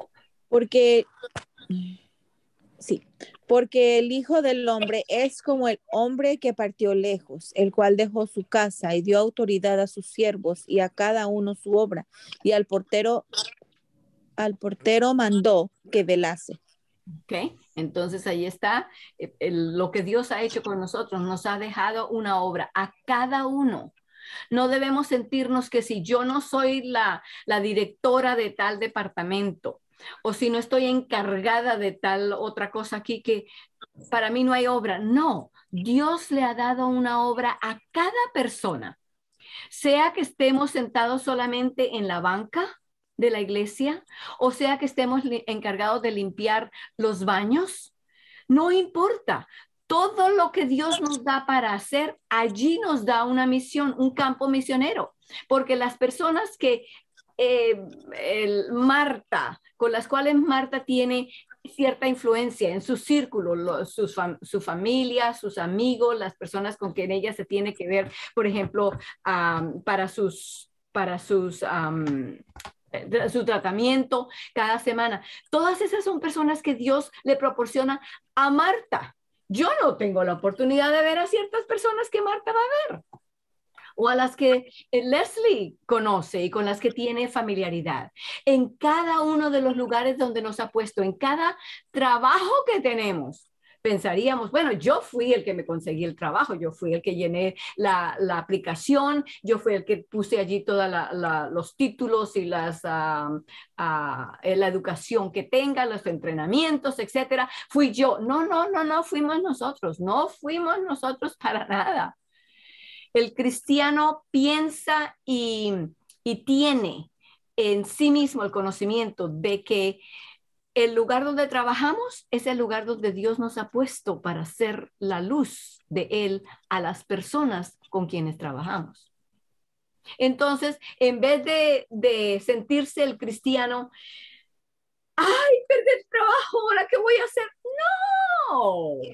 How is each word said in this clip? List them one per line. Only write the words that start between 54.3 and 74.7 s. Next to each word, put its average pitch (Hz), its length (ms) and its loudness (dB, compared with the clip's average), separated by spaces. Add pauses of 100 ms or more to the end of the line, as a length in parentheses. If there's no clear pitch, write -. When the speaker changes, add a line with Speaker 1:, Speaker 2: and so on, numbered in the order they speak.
Speaker 2:
misionero. 269 680 0 (320)
Porque 262 300 2
las 247 200 -2
personas 330 600 0
que, 240 280 0 (520)
eh, 233 440 2 (380)
el 202 540 0
Marta, 247 880 0 (160)
con 233 140 2
las 226 160 -4
cuales 285 280 2
Marta 269 500 2
tiene 247 460 0 (340)
cierta 262 420 0
influencia 233 640 0
en 185 120 -4
su 247 160 -2
círculo, 214 580 0
lo, 170 300 -2
sus 202 300 -4
fam-, 175 260 -4
su 196 200 -6
familia, 240 720 0
sus 202 240 -10
amigos, 226 600 0
las 190 180 -6
personas 202 420 -8
con 190 160 -6
quien 185 180 -4
ella 196 220 -2
se 202 120 -8
tiene 202 280 -2
que 180 140 -8
ver, 190 240 0 (220)
por 214 140 2
ejemplo, 202 440 0 (320)
am, 170 600 -2
para 196 240 0
sus, - 640 -6 (200)
para 180 280 -2
sus, 185 440 -2
am, 156 760 -2 (520)
eh, 220 380 -2
su 240 140 0
tratamiento 247 880 0 (240)
cada 226 260 0